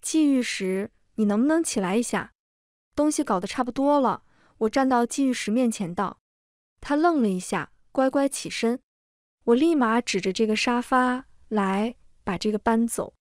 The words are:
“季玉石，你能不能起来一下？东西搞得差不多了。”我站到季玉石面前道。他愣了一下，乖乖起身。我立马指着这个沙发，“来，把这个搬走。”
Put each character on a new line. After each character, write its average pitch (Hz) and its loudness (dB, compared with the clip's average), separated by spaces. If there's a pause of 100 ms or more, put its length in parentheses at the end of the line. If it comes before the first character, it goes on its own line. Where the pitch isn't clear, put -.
“季 311 2
玉 262 2
石， 190 -4 (240)
你 220 0
能 208 2
不 262 4
能 320 2
起 - -4
来 190 -2
一 240 0
下？ - -6 (600)
东 302 2
西 302 -2
搞 196 0
得 196 -6
差 - -4
不 240 -4
多 285 2
了。” 214 -2 (360)
我 220 0
站 262 0
到 240 2
季 277 -2
玉 262 2
石 - -4
面 240 2
前 175 -6
道。 190 -6 (640)
他 285 -2
愣 320 2
了 226 2
一 185 0
下， 175 -6 (200)
乖 269 2
乖 277 2
起 - -8
身。 233 -2 (680)
我 233 6
立 320 4
马 240 2
指 202 -4
着 190 -2
这 220 0
个 214 0
沙 240 0
发 254 0 (240)
，“来， 208 0 (280)
把 190 -4
这 214 -2
个 208 -2
搬 226 2
走。” - -6